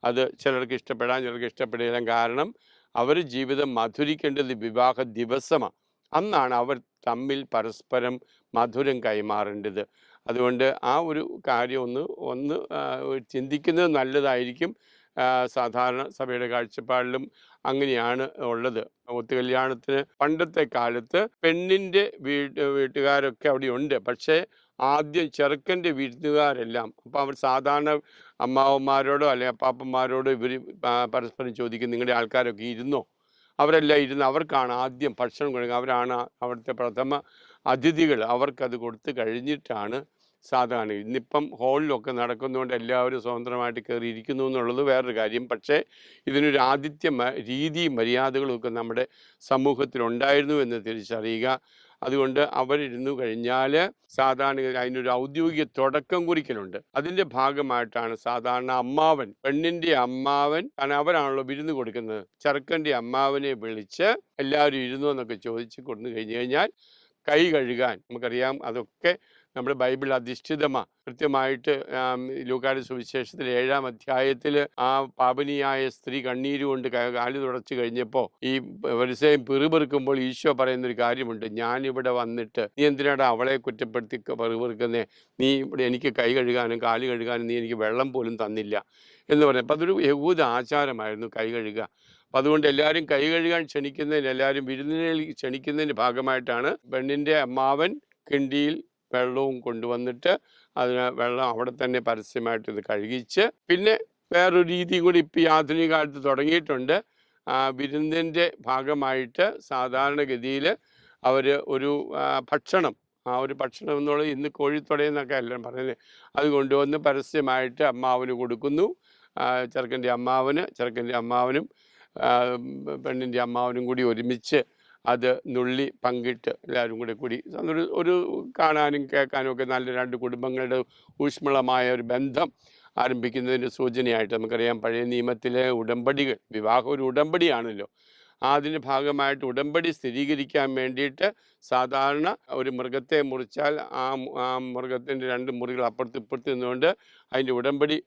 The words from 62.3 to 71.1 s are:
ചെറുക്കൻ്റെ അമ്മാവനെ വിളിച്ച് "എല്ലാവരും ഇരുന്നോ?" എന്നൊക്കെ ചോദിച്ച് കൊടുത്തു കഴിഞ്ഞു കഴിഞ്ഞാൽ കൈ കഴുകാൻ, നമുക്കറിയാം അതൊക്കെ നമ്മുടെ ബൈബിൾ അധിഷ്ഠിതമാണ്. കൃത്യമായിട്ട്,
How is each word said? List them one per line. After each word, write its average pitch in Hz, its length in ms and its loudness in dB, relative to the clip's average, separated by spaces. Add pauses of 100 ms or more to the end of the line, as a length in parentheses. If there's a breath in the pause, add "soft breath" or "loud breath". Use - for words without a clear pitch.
ചെറുക്കൻ്റെ 147 560 0
അമ്മാവനെ 139 500 0 (120)
വിളിച്ച് 113 440 -2 (360)
"എല്ലാവരും 139 440 2
ഇരുന്നോ?" 139 280 -2
എന്നൊക്കെ 117 220 -6 (100)
ചോദിച്ച് 117 420 -8
കൊടുത്തു 117 260 -8
കഴിഞ്ഞു 113 240 -6
കഴിഞ്ഞാൽ 135 300 0 (580 soft breath)
കൈ 147 140 6 (140)
കഴുകാൻ, 123 400 2 (120)
നമുക്കറിയാം 123 480 -2 (140)
അതൊക്കെ 123 420 -2 (440 soft breath)
നമ്മുടെ 135 260 -2
ബൈബിൾ 131 360 0
അധിഷ്ഠിതമാണ്. 127 720 -2 (180)
കൃത്യമായിട്ട്, 135 680 0 (260)